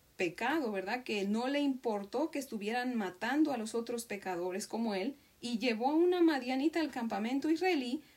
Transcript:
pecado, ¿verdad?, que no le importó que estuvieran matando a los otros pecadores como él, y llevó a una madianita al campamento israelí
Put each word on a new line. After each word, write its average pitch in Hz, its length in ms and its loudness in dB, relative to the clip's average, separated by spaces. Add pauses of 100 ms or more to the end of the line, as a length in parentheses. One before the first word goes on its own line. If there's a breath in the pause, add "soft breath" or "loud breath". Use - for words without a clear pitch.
(160)
pecado, 233 560 0
¿verdad?, 202 320 -4
que 208 200 -2
no 220 220 0
le 285 140 2
importó 254 720 0
que 285 100 -4
estuvieran 247 560 -4
matando 247 560 0
a 247 60 -2
los 220 160 -6
otros 233 300 -4
pecadores 185 600 -4
como 220 280 -2
él, 202 200 -2 (260 loud breath)
y 240 180 -2
llevó 233 320 2
a 302 40 2
una 359 260 4
madianita 277 600 4
al 294 100 0
campamento 233 580 -2
israelí 311 540 2 (140 loud breath)